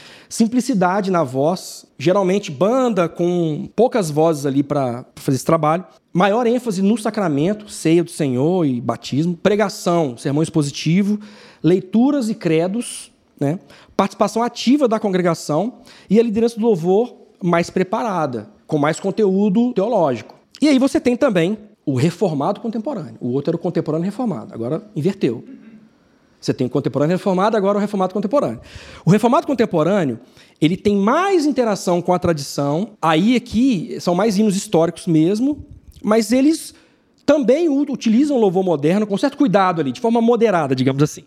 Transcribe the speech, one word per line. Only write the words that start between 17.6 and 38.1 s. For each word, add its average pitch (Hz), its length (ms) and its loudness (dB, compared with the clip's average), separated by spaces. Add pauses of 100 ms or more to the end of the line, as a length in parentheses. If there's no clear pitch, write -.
preparada, 185 800 -4 (160)
com 156 120 -2
mais 147 220 0
conteúdo 208 760 0
teológico. 185 600 0 (280)
E 294 60 4
aí 277 120 4
você 262 200 0
tem 247 160 0
também 208 420 0 (280)
o 139 100 -2
reformado 165 640 0
contemporâneo. 214 580 -8
O 123 100 -6
outro 139 220 -2
era 165 60 -2
o - 20 -20
contemporâneo 165 460 -2
reformado, 190 480 -6
agora 123 420 -6
inverteu. 147 480 -2 (960)
Você - 140 -4
tem 127 120 -4
o 123 40 -4
contemporâneo 143 460 -2
reformado, 190 400 0
agora 202 220 0
o 202 40 0
reformado 196 320 -2
contemporâneo. 202 460 -2 (460)
O 160 60 4
reformado 240 340 4
contemporâneo, 175 760 0 (400)
ele 160 160 2
tem 202 200 0
mais 302 500 2
interação 214 560 0
com 180 120 0
a 180 60 2
tradição. 156 800 -2
Aí 165 360 2
aqui 233 640 0
são 180 160 -2
mais 196 240 2
hinos 214 160 2
históricos 170 500 0
mesmo, 202 580 0 (400)
mas 214 280 0
eles 277 420 0 (540)
também 294 420 4
u-, 277 120 0
utilizam 277 560 0